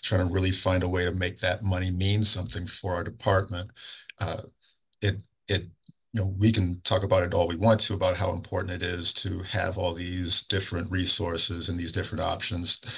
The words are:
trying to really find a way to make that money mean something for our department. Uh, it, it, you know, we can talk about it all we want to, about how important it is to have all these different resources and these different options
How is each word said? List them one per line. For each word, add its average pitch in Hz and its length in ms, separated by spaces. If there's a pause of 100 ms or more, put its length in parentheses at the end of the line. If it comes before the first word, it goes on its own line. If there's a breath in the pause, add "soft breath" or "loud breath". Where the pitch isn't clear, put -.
trying 92 220
to 87 60
really 92 200
find 92 320
a 90 40
way 90 160
to 87 80
make 92 280
that 90 240
money 92 260
mean 95 340
something 90 440
for - 260
our 87 100
department. 95 680 (480 loud breath)
Uh, - 240 (580 soft breath)
it, 101 220 (240)
it, 87 160 (500)
you 110 80
know, 95 60 (100)
we 107 140
can 90 320
talk 98 200
about 95 200
it 87 100
all 87 140
we 85 100
want 107 240
to, - 140
about 92 200
how 90 160
important 90 400
it 87 120
is 87 300
to 92 260
have 90 400
all 90 160
these 87 480
different 90 480
resources 87 800
and 87 80
these 85 140
different 82 300
options 85 600 (160 loud breath)